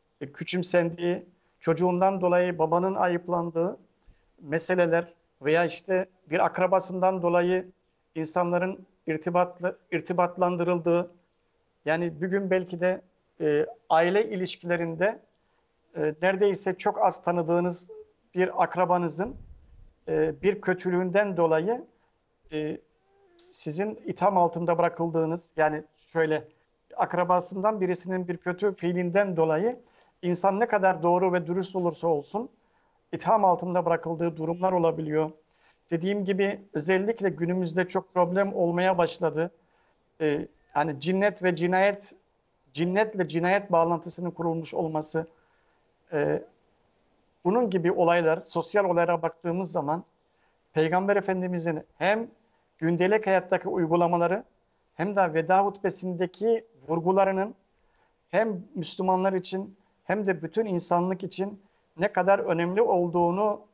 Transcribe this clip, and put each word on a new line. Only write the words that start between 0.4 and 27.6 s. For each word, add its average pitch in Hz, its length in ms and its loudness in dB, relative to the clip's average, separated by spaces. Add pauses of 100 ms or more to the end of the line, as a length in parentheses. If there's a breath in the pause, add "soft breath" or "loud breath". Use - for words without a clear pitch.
çocuğundan 180 600 2
dolayı 180 380 2
babanın 175 360 2
ayıplandığı 175 840 -2 (600)
meseleler 170 720 0 (300)
veya 160 220 2
işte 185 420 -2 (240)
bir 180 140 2
akrabasından 185 800 0
dolayı 180 460 2 (460)
insanların 175 720 -2 (200)
irtibatla-, 175 680 -2 (160)
irtibatlandırıldığı, 175 1160 0 (720)
yani 160 360 -2
bir 180 60 -2
gün 190 240 -2
belki 180 300 0
de, 185 200 0 (400)
e, 151 260 2 (240)
aile 185 400 2
ilişkilerinde, 175 880 -2 (800)
e, 151 260 -2
neredeyse 190 560 2
çok 208 240 -2
az 185 220 0
tanıdığınız 175 640 0 (440)
bir 180 280 0
akrabanızın, 175 760 -2 (720)
e, 156 340 -2
bir 196 180 0
kötülüğünden 185 760 0
dolayı, 170 480 2 (680)
e, 151 260 -6 (720)
sizin 196 560 -8
itham 185 320 0
altında 170 400 2
bırakıldığınız, 165 800 -2
yani 156 260 0 (140)
şöyle, 156 480 0 (520 soft breath)
akrabasından 185 840 0